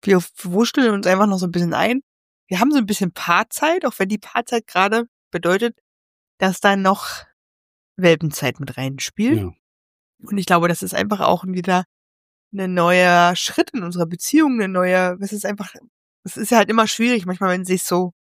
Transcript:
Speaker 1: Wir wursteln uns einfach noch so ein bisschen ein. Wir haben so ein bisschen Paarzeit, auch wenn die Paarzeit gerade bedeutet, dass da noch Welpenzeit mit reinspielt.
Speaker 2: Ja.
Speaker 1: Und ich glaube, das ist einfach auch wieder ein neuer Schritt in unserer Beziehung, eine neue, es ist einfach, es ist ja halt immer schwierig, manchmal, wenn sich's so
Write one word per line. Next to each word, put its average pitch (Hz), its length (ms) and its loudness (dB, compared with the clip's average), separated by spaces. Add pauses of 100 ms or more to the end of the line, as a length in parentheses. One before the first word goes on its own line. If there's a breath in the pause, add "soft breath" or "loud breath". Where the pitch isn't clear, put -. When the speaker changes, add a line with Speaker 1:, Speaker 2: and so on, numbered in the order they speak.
Speaker 1:
Wir 190 180 4 (220)
wursteln 226 500 2
uns 202 140 -4
einfach 190 200 4
noch 196 100 0
so 180 100 -2
ein 170 40 -4
bisschen 175 220 0
ein. 240 280 0 (460)
Wir 185 120 -4
haben 254 120 4
so 294 80 4
ein 226 60 0
bisschen 190 280 -2
Paarzeit, 294 720 -2
auch 240 120 -2
wenn 190 120 -2
die 208 80 -4
Paarzeit 233 500 -6
gerade 208 400 0 (240)
bedeutet, 190 460 0 (640)
dass 190 200 0
da 196 160 4
noch 196 480 -2 (760)
Welpenzeit 156 640 2
mit 139 180 -10
reinspielt. 139 600 -2
Speaker 2:
Ja. 92 120 -6 (720)
Speaker 1:
Und 202 140 -6
ich 185 80 -4
glaube, 170 220 2
das 170 140 -2
ist 180 140 -8
einfach 202 240 -2
auch - 260 0
wieder 185 400 -2 (680)
ein 190 200 -4
neuer 175 600 4
Schritt - 360 -2
in 220 120 -6
unserer 175 240 -4
Beziehung, 269 460 0
eine 214 140 -2
neue, 185 540 0
es 196 100 -8
ist 208 140 -8
einfach, 202 280 -8 (500)
es - 120 -14
ist - 160 -4
ja 240 60 6
halt 208 120 4
immer 220 180 2
schwierig, 226 380 0
manchmal, 185 260 -4
wenn 185 140 -4
sich's 185 220 -4
so 180 260 -2 (100)